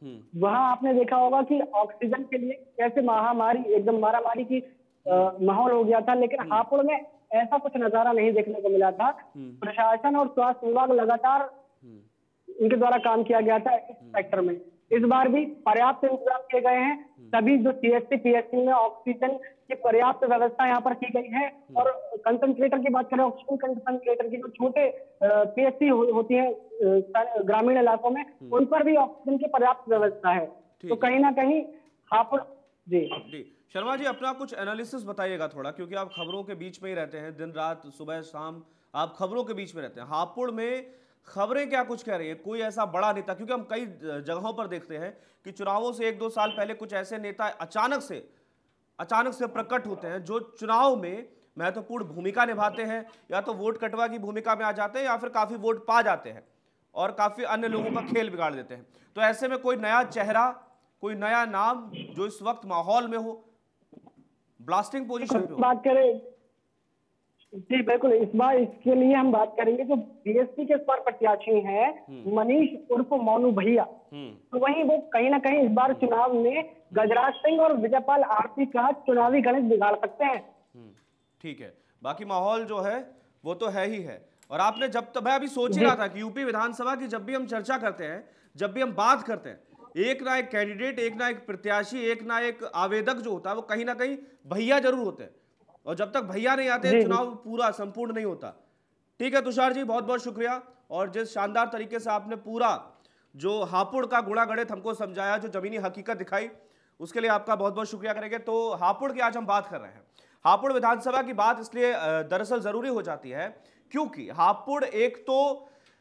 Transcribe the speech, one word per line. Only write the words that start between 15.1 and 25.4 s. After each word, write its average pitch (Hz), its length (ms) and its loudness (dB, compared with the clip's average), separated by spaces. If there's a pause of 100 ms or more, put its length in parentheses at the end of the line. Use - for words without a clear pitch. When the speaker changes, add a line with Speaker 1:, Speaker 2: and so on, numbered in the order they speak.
Speaker 2:
भी 285 180 2
पर्याप्त 247 600 2
इंतजाम 262 360 0
किए 254 200 0
गए 247 140 4
हैं। 285 440 -2
Speaker 1:
हम्म। 113 100 -20
Speaker 2:
सभी 233 280 6
जो 247 140 4
सीएचसी, 240 460 2
पीएचसी 240 400 2
में 254 160 4
oxygen 247 640 0 (300)
की 175 80 -6
पर्याप्त 247 520 4
व्यवस्था 240 400 2
यहाँ 247 140 2
पर 247 120 0
की 247 160 -6
गई 240 180 -2
है। 269 200 -2
Speaker 1:
हम्म। - 300 -6
Speaker 2:
और 262 140 4 (260)
concentrator 262 640 2
की 262 100 0
बात 247 160 2
करें, 262 180 2
oxygen 254 340 -2
concentrator 247 680 -2
की, 233 100 -6
जो 247 100 -10
छोटे, 254 420 0
अ, - 100 -6 (240)
पीएचसी 247 640 4